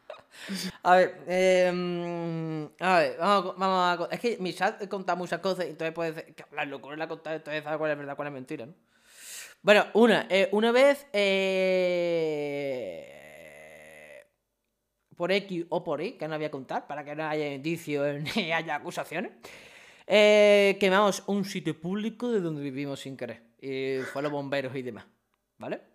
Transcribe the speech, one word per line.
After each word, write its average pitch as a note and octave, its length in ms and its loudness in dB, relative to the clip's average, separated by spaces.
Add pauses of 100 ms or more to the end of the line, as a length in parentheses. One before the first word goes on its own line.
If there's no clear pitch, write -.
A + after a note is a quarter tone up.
(360)
<laughs> F#3 460 -10
A F3+ 140 6
ver, F#3 300 2
em, F3 1400 0 (160)
a F3+ 180 4
ver, C3 200 2
vamos G3 200 2
a F#3 40 0
co-, F3+ 160 -8
vamos F#3 360 2
a - 40 -2
co-, E3+ 120 -6
es E3+ 100 -4
que A#3+ 200 -2
mi F3+ 140 -4
chat G#3 280 -2
he F#3+ 60 -8
contado F#3 280 -4
muchas F3 240 -6
cosas F3+ 260 -2
y - 40 -10
entonces D#3+ 240 -6
puede E3 200 -4
ser D#3+ 200 -16
que D3 180 -18
la D3+ 120 -6
locura C#3 320 -10
la D#3+ 80 -6
he D#3+ 40 -6
contado, D#3+ 280 -8
entonces D3+ 280 -8
sabe D3+ 140 -4
cuál D#3 140 -2
es C#3+ 60 -4
verdad, C#3 180 -10
cuál D3 120 -8
es D3 60 -10
mentira, B2+ 320 -10
¿no? D#3+ 80 -20 (880)
Bueno, G3+ 320 6
una, G#3+ 360 6
eh, F#3+ 220 4
una A3 200 2
vez, C#4 400 6
eh, C#3 3000 -2 (920)
por F3 160 0
X G3 360 0
o E3+ 160 -2
por D3 160 -2
Y, G#3 120 -4
que - 160 -8
no D#3 80 -4
voy D3+ 100 -4
a D3+ 40 -8
contar, D3+ 360 -8
para D3 180 -10
que D3 100 -12
no D#3 100 -6
haya D#3 280 -4
indicios D3 720 -4
<laughs> C#3+ 140 -6
ni F3 160 0
haya E3 240 -2
acusaciones, E3 560 -8 (760)
eh, G#3 720 8
quemamos G3 460 4
un G3+ 180 -2
sitio D#3+ 360 -6
público G#3+ 500 -4
de A3 100 2
donde D#3+ 220 -4
vivimos C#3 380 -6
sin C3+ 160 -12
querer. A#2 260 -10 (180)
Y C3+ 380 -4 (140)
fue C#3 100 -6
los D3 80 -2
bomberos C#3 460 -4
y C3 60 -6
demás, A2 240 -12 (520)
¿vale? C#3 220 -10 (140)